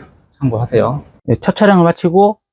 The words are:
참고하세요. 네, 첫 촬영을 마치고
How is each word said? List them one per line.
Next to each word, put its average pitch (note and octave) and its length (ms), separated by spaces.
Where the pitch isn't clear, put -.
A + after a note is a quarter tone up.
참고하세요. A#2 640
네, A#2+ 140
첫 - 140
촬영을 G3 300
마치고 F3+ 560